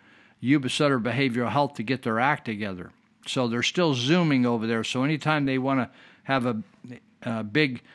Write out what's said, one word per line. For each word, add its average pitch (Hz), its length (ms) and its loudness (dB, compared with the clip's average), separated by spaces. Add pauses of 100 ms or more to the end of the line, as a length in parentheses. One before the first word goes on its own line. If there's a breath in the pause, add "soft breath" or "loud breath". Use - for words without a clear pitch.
(400 loud breath)
Yuba 131 300 2
Sutter 143 280 2
Behavioral 120 520 0
Health 139 240 0
to 120 80 -8
get 127 200 -4
their 113 160 0
act 139 280 2
together. 101 440 -8 (360)
So 127 200 -2
they're 117 160 0
still 170 300 2
Zooming 135 540 4
over 117 200 0
there. 113 160 0
So 127 220 -2
anytime 151 400 0
they 131 140 0
wanna 131 320 0 (340 loud breath)
have 131 220 0
a, 110 160 -2 (600)
a 113 220 -6
big, 127 380 0 (120 loud breath)